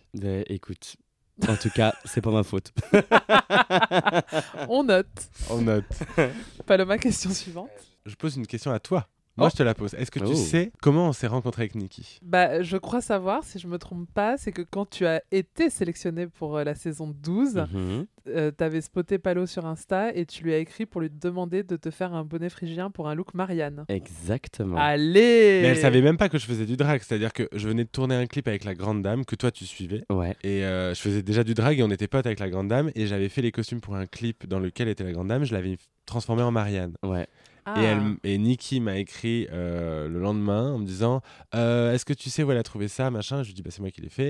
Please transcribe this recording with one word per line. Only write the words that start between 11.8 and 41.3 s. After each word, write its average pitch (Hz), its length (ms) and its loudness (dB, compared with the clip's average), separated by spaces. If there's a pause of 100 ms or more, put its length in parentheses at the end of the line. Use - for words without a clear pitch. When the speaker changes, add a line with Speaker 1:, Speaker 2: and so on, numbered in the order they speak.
Speaker 2:
Bah, 175 400 2
je 175 120 -4
crois 240 260 -2
savoir, 202 420 -2
si - 160 -14
je 175 80 -14
me 175 100 -6
trompe 175 340 -10
pas, 214 240 0
c'est 226 160 -6
que 175 120 -8
quand 196 260 -6
tu - 160 -2
as 160 160 2 (100)
été 196 380 0
sélectionné 170 560 -4
pour, 151 320 -6
euh, 147 60 0
la 147 100 -2
saison 151 480 -8
douze, 202 360 2 (140)
Speaker 1:
Mhm. 95 360 -2 (220)
Speaker 2:
euh, 151 200 0
t'avais 160 320 -2
spoté 185 380 -4
Palo 180 260 0
sur 170 220 -8
Insta 190 480 -2
et 175 100 -2
tu - 180 -16
lui 160 120 2
as - 20 4
écrit 160 300 -4
pour - 140 -4
lui 160 100 -4
demander 180 500 -4
de 185 140 -4
te 160 160 -6
faire 180 240 -4
un 160 80 -4
bonnet 165 260 -6
phrygien 175 400 -6
pour 156 200 -6
un 151 40 -2
look 175 220 -6
Marianne. 156 540 -4
Speaker 1:
Exactement. 92 840 -4
Speaker 2:
Allez ! 190 840 8
Speaker 3:
Mais 170 60 6
elle 127 100 6
savait 127 240 8
même 156 160 8
pas 202 120 4
que 151 100 0
je 107 80 -6
faisais 110 180 0
du 117 100 0
drag, 143 280 2
c'est-à-dire 110 280 -2
que - 220 -2
je 104 140 -4
venais 117 160 2
de 113 60 -4
tourner 131 260 0
un 123 100 2
clip 127 220 -4
avec 104 160 -2
la 101 100 -4
Grande 101 300 -2
Dame 113 200 0
que 113 120 -6
toi 120 160 0
tu - 160 -14
suivais. 95 420 -8
Speaker 1:
Ouais. 92 340 0
Speaker 3:
Et, 98 220 -2
euh, 92 300 -2
je - 60 -10
faisais 104 200 0
déjà 107 220 0
du 113 100 0
drag 123 260 2
et 120 40 4
on 110 60 2
n'était 101 180 -2
potes 131 180 0
avec 110 140 -4
la 98 100 -4
Grande 95 200 -4
Dame 143 260 0
et 110 100 -2
j'avais 101 240 0
fait 123 140 -2
les 117 80 0
costumes 117 300 -6
pour 101 160 -10
un 95 100 -6
clip - 400 -8
dans 95 100 -2
lequel 92 300 -2
était 101 160 -4
la 90 80 -6
Grande 90 160 -4
Dame, 127 160 0
je 117 100 -2
l'avais 92 240 -2 (300)
transformée 117 340 -2
en 120 100 2
Marianne. 101 420 0 (100)
Speaker 1:
Ouais. 92 240 -2 (420)
Speaker 2:
Ah. 110 120 0
Speaker 3:
Et - 20 6
elle 107 140 4
m-, 104 260 0
et 98 140 0
Niki 123 420 0
m'a 107 180 -2
écrit, 113 540 -4
euh, 85 560 -4
le 85 140 -4
lendemain 104 500 0
en 131 80 -4
me 104 60 -4
disant, 113 340 0 (340)